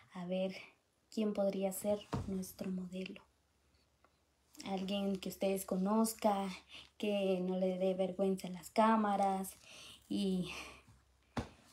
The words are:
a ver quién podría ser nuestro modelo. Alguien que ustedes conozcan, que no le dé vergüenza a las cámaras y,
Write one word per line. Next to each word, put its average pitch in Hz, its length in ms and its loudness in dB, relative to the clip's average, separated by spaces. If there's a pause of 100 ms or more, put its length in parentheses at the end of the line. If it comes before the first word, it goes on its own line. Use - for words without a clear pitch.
(140)
a 180 120 -8
ver 185 300 -2 (580)
quién 214 200 0
podría 196 400 2
ser 208 260 0 (280)
nuestro 190 440 -4
modelo. 185 500 -8 (1400)
Alguien 196 520 -2
que 190 120 -8
ustedes 196 360 -2
conozcan, 202 840 2 (480)
que 196 440 2
no 185 160 0
le 185 200 2
dé 185 160 4
vergüenza 190 540 0
a 185 40 -8
las 180 200 -12
cámaras 202 800 4 (560)
y, 190 440 0 (1200)